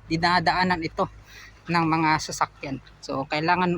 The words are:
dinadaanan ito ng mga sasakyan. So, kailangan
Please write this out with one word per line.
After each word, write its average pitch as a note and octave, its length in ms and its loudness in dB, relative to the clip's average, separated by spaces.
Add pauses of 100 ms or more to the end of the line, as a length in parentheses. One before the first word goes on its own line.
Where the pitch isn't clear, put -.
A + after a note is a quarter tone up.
dinadaanan F3 800 0
ito F3+ 240 -4 (560)
ng E3+ 240 2
mga D#3 320 2
sasakyan. D3 560 -6 (240)
So, C3+ 240 -6
kailangan F3 540 0